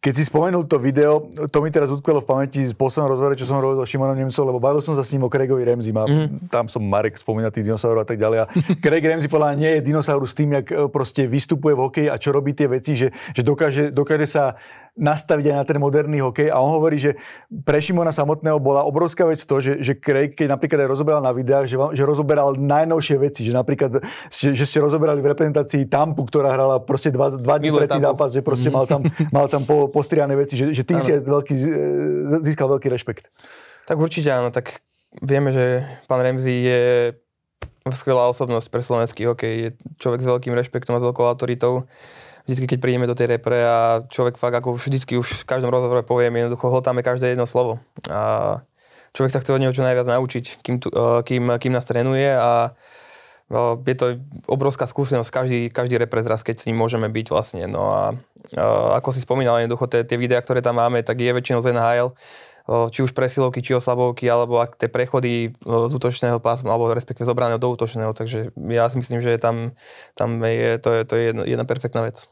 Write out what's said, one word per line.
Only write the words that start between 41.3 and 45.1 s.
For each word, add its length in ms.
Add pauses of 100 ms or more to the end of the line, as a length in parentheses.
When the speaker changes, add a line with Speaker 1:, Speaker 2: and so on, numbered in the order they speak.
Speaker 2:
Vždycky, 240
keď 140
prídeme 240
do 100
tej 160
repre 300
a 180 (240)
človek 320
fakt, 200
ako 200
vždycky 400